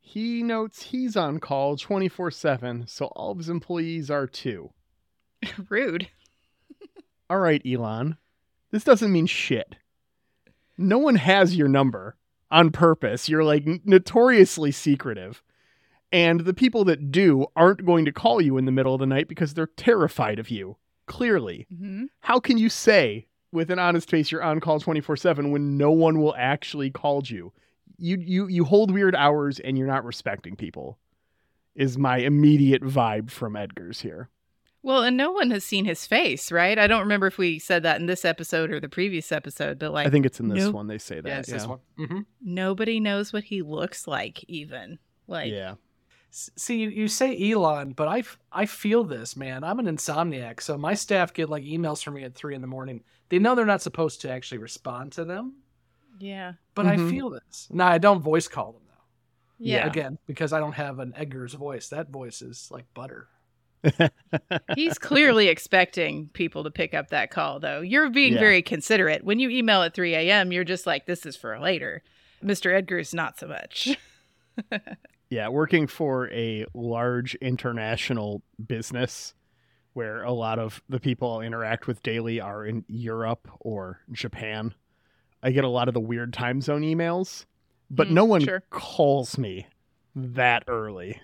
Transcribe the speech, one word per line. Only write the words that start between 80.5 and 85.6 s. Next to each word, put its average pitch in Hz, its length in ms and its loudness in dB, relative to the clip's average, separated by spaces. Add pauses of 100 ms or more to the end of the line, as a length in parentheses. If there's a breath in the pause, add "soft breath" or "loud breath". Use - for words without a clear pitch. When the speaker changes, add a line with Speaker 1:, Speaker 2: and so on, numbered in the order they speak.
Speaker 1:
of 110 300 -8
the 123 120 -6
people 123 320 -4
I'll 113 80 -6
interact 113 460 -8
with 117 160 -8
daily 113 380 -4
are 101 240 -12
in 110 240 -8
Europe 113 600 -8 (120)
or 95 400 -10 (100)
Japan. 110 640 -8 (680)
I 131 80 0
get 135 140 2